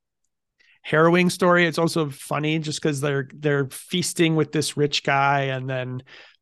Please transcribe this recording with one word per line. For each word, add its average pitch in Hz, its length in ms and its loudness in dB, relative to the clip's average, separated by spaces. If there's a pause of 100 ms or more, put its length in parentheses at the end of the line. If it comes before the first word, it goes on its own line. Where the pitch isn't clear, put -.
(800)
harrowing 170 480 4
story. 175 360 4
It's 160 140 -2
also 165 300 0
funny 151 500 -4
just 151 220 -6
'cause 143 200 -2
they're, 139 320 -2
they're 143 360 0
feasting 165 680 -2
with 151 160 0
this 151 260 -2
rich 147 260 0
guy 139 400 2
and 131 260 -6
then 127 340 -8 (380)